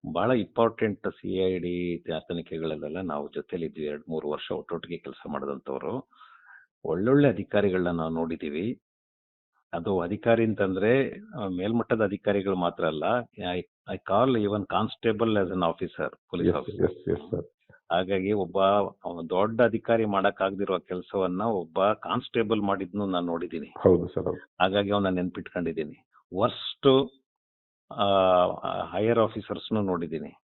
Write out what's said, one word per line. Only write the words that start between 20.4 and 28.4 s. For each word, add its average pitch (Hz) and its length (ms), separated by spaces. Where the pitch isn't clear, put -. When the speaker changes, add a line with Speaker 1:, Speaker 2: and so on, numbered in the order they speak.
Speaker 1:
ಆಗ್ದಿರೋ 95 360
ಕೆಲ್ಸವನ್ನ 92 640
ಒಬ್ಬ 98 500
ಕಾನ್ಸ್ಟೇಬಲ್ 110 680
ಮಾಡಿದ್ನು 98 460
ನಾನ್ 87 200
ನೋಡಿದೀನಿ. 82 400
Speaker 2:
ಹೌದು 87 300
ಸರ್, 90 160
ಹೌದು. 85 240
Speaker 1:
ಹಾಗಾಗಿ 98 300
ಅವ್ನ 101 180
ನೆನ್ಪಿಟ್ಕೊಂಡಿದೀನಿ. 85 1000
ವರ್ಸ್ಟ್, 131 720
ಆ, 107 140